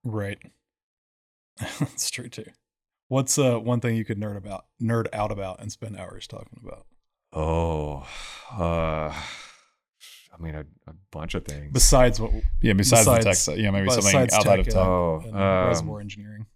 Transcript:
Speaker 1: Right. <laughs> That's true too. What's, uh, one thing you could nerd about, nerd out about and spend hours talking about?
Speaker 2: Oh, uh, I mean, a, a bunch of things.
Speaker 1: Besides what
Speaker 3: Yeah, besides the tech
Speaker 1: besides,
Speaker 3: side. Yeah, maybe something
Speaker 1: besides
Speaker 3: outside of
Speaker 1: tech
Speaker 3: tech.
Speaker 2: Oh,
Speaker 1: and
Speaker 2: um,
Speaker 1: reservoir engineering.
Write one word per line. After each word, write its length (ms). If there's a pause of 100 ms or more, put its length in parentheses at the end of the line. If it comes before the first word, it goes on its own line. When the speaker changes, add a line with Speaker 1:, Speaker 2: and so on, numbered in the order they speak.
Speaker 1:
Right. 340 (1160)
<laughs> 20 (200)
That's 300
true 200
too. 160 (640)
What's, 280
uh, 220
one 220
thing 140
you 100
could 140
nerd 180
about, 280 (160)
nerd 320
out 180
about 300
and 100
spend 260
hours 300
talking 380
about? 200 (480)
Speaker 2:
Oh, 720 (500)
uh, 560
I 1300
mean, 140
a, 60 (260)
a 60 (180)
bunch 240
of 100
things. 280
Speaker 1:
Besides 480
what 100 (300)
Speaker 3:
Yeah, 120
besides 320
the 60
tech 100
Speaker 1:
besides, 180
Speaker 3:
side. 200
Yeah, 120
maybe 180
something 160
Speaker 1:
besides 280
Speaker 3:
outside 260
of 60
Speaker 1:
tech 100
Speaker 3:
tech. 80
Speaker 2:
Oh, 420
Speaker 1:
and 100
Speaker 2:
um, 320
Speaker 1:
reservoir 320
engineering. 460 (100)